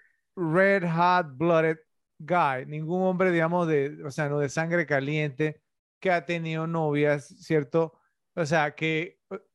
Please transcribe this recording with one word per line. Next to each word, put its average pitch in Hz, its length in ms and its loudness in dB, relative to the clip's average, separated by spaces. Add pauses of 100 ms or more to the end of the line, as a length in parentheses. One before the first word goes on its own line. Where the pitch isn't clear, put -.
(360)
red 190 480 2
hot 175 520 2
blooded 160 440 2 (400)
guy, 147 480 0
ningún 156 340 -4
hombre, 185 300 2
digamos, 170 360 2
de, 151 380 0
o 143 60 -10
sea, 147 180 -4
no 143 80 -2
de 143 100 0
sangre 165 380 -2
caliente, 147 760 -2 (400)
que 190 120 0
ha 170 140 0
tenido 160 420 -4
novias, 147 600 0
¿cierto? 160 640 -2 (420)
O 175 100 -2
sea, 151 300 0
que, 160 440 -4 (360)